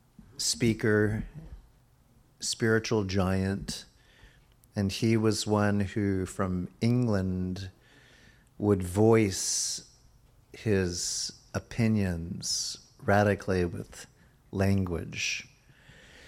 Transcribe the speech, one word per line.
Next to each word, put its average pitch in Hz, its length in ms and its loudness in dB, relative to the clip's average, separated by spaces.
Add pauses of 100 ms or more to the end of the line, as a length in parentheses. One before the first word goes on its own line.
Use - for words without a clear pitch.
(360)
speaker, 107 880 0 (1120)
spiritual 110 680 0
giant, 95 840 -2 (880)
and 98 160 0
he 113 240 2
was 110 300 0
one 104 340 2
who, 98 460 -2
from 92 420 -4 (120)
England, 95 880 0 (880)
would 104 240 4
voice 104 1000 2 (680)
his 95 800 -2 (220)
opinions 98 1200 -2 (240)
radically 98 640 2
with 98 420 -10 (460)
language. 95 960 -2 (800)